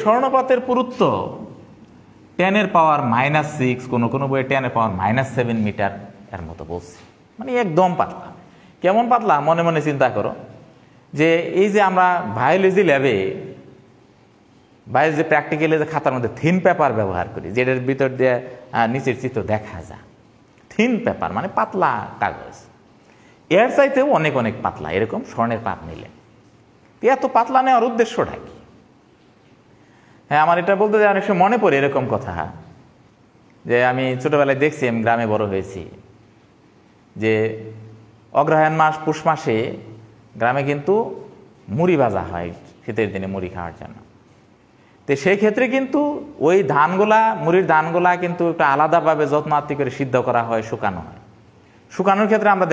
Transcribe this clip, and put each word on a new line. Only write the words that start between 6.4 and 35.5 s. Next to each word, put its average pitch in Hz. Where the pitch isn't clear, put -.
মতো 78
বলছে, 87
মানে 262
একদম 180
পাতলা। -
কেমন 202
পাতলা? 220
মনে 165
মনে 160
চিন্তা 139
করো 104
যে 156
এই 208
যে 208
আমরা 180
বায়োলজি 185
ল্যাবে, 135
বায়োলজি 147
প্র্যাকটিক্যালে 151
যে 151
খাতার 147
মধ্যে 117
thin 165
paper 165
ব্যবহার 90
করি, 80
যেটার 127
ভিতর 135
দিয়ে, 127
আহ, 117
নিচের 135
চিত্র 123
দেখা 107
যায়, -
thin 233
paper 87
মানে 151
পাতলা 180
কাগজ, -
এর 214
চাইতেও 277
অনেক 156
অনেক 113
পাতলা 82
এরকম 110
স্বর্ণের 117
পাত 92
নিলে। 82
তো -
এত 262
পাতলা 247
নেওয়ার 247
উদ্দেশ্যটা 226
কি? -
হ্যাঁ, 147
আমার 170
এটা 185
বলতে 208
যে 208
অনেক 196
সময় 196
মনে 214
পড়ে 165
এরকম 139
কথা, 98
যে 117
আমি 131
ছোটোবেলায় 143
দেখছি, 147
আমি 117
গ্রামে 117
বড় 107